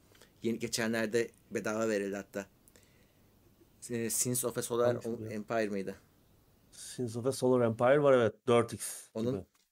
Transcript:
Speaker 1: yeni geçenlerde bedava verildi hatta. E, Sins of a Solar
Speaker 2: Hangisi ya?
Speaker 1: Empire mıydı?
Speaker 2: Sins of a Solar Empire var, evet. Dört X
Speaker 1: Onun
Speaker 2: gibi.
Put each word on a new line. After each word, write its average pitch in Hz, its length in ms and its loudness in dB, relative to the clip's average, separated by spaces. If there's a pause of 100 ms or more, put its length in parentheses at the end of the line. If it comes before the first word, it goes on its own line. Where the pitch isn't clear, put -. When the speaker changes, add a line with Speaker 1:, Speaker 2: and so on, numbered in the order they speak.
(420)
Speaker 1:
yeni 113 160 -2
geçenlerde 113 720 -2 (200)
bedava 110 380 -2
verildi 101 280 0
hatta. 98 300 -10 (1400)
E, 117 200 -4
Sins 123 340 -2
of 120 140 -4
a 120 40 -4
Solar 120 240 0
Speaker 2:
Hangisi 117 380 -2
ya? 110 60 -10
Speaker 1:
Empire 110 380 -2
mıydı? 98 320 -6 (720)
Speaker 2:
Sins - 460 -8
of 117 100 -4
a 135 60 2
Solar 127 340 4
Empire 123 360 4
var, 139 100 6
evet. 117 220 6 (120)
Dört 117 260 4
X - 420 -10
Speaker 1:
Onun 117 180 -2
Speaker 2:
gibi. 95 120 -6 (260)